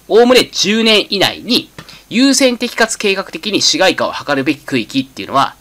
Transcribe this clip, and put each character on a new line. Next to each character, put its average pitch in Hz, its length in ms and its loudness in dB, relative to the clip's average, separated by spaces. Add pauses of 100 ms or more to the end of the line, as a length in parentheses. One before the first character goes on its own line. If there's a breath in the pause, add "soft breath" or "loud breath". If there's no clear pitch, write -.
お 208 140 6
お 240 40 6
む 254 80 4
ね 226 160 4
十 220 320 0
年 220 320 2
以 196 60 -4
内 107 200 -2
に、 247 300 -6 (380 loud breath)
優 262 260 2
先 254 240 2
的 247 160 -6
か 226 140 0
つ - 80 -6
計 196 180 -2
画 190 120 -6
的 190 260 -8
に 196 100 0
市 - 160 0
街 185 160 4
化 110 140 -2
を 78 40 -8
図 - 220 -6
る 135 80 -2
べ 135 140 -2
き - 80 -20
区 135 140 -4
域 117 220 -4
っ 131 60 -8
て - 160 -16
い 92 40 -10
う - 20 -16
の 101 60 -8
は、 135 260 0